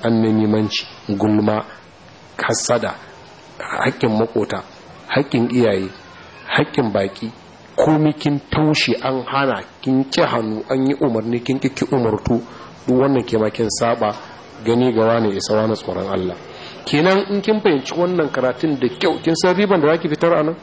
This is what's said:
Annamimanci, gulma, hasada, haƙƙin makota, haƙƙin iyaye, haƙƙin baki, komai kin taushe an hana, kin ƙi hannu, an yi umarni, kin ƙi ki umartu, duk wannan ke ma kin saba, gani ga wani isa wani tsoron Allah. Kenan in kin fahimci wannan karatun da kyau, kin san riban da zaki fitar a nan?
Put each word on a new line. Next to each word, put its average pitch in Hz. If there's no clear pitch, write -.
Annamimanci, 110
gulma, 107
hasada, 113
haƙƙin -
makota, 107
haƙƙin 131
iyaye, 104
haƙƙin 127
baki, 98
komai 156
kin 143
taushe 151
an 131
hana, 131
kin 135
ƙi 175
hannu, 110
an 131
yi 143
umarni, 117
kin 131
ƙi 135
ki -
umartu, 117
duk 127
wannan 131
ke 117
ma 107
kin 110
saba, 113
gani 120
ga 110
wani 113
isa 95
wani 110
tsoron 92
Allah. 92
Kenan 185
in 202
kin 214
fahimci 156
wannan 170
karatun 131
da 123
kyau, -
kin 165
san 180
riban 196
da 147
zaki 165
fitar 170
a 151
nan? 165